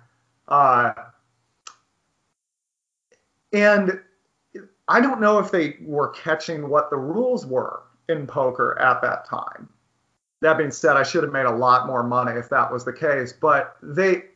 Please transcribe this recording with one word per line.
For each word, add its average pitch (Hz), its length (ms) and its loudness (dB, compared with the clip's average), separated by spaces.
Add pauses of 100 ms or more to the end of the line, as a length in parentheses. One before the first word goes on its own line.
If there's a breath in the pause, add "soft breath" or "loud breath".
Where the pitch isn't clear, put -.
(480)
Uh, 127 460 4 (2500)
and 208 480 4 (880)
I 220 140 4
don't 254 180 0
know 208 180 4
if 196 120 -2
they 156 320 -2
were 147 260 -4
catching 156 600 -6
what 151 180 2
the 143 80 -2
rules 208 480 -2
were 127 380 -4 (260)
in 151 180 -4
poker 127 520 -2
at 127 240 2
that - 240 -4
time. - 420 -12 (760)
That 156 160 4
being 147 140 -2
said, 143 260 2
I 135 60 2
should 170 180 -2
have 143 100 -4
made 135 140 -2
a 113 100 0
lot 127 300 2
more 123 160 -2
money 120 360 -2
if 117 120 -10
that 120 200 0
was 120 140 -6
the 123 80 -6
case, 139 400 -2
but 143 500 0
they, 180 420 0 (120)